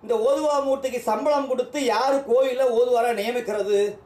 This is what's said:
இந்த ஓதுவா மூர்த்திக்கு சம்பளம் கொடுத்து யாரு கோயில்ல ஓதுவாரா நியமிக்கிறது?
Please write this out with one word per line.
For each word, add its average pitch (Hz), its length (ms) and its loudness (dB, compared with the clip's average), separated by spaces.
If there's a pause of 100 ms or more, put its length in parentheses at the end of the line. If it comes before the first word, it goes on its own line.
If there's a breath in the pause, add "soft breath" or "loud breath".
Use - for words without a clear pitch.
இந்த 220 120 -2
ஓதுவா 285 500 2
மூர்த்திக்கு 262 360 -2
சம்பளம் 277 480 0
கொடுத்து 254 360 -4
யாரு 247 320 0
கோயில்ல 262 460 2
ஓதுவாரா 240 500 2
நியமிக்கிறது? 208 920 -2